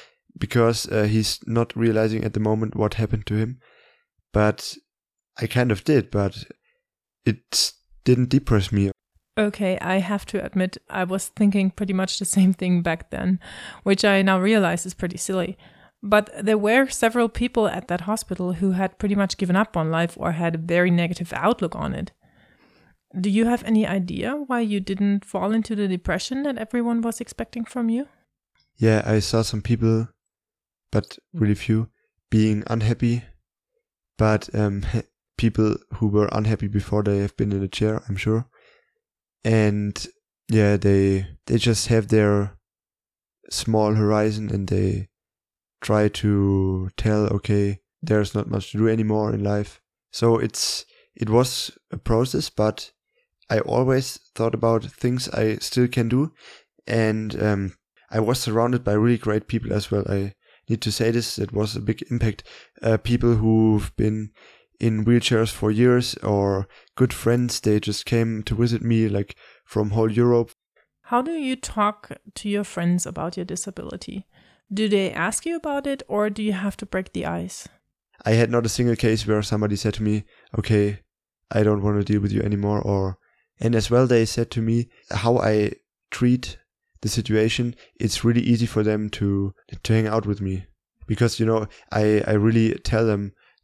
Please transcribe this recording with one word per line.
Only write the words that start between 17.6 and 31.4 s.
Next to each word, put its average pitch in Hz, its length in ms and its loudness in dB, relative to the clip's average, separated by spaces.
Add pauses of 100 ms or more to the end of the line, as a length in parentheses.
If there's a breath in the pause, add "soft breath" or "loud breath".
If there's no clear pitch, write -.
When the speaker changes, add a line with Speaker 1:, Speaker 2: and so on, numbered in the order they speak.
Speaker 2:
at 180 220 -4
that 175 140 -4
hospital 185 520 -4
who 190 180 0
had 185 260 -2
pretty 202 160 0
much 196 240 0
given 180 180 2
up 208 200 0
on 160 140 0
life 165 280 -2
or 170 140 -2
had 165 220 -2
a 165 40 -4
very 170 320 2
negative 175 420 0
outlook 180 420 -2
on - 200 -6
it. - 180 -8 (1080 soft breath)
Do 185 120 -2
you 220 160 2
have 240 180 0
any 220 220 2
idea 190 500 -4
why 269 240 -4
you 208 200 -2
didn't 196 440 -2
fall 196 280 -4
into 226 220 0
the 202 140 -2
depression 185 540 -4
that 277 160 -4
everyone 233 420 -2
was 226 200 -4
expecting 233 440 -10
from 233 240 -4
you? 240 200 -2 (680)
Speaker 1:
Yeah, 110 280 4
I 107 160 2
saw 113 220 0
some 107 200 -4
people, 113 460 2 (800)
but - 280 -2 (140)
really 107 220 2